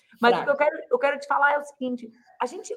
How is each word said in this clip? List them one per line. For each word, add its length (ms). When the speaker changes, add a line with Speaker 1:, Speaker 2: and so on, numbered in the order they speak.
Speaker 1:
Mas 160
o 60
que 60
eu 60
Speaker 2:
Fraca. 160
Speaker 1:
quero, 200
eu 80
quero 200
te 80
falar 260
é 40
o 60
seguinte: 460
a 60
gente, 320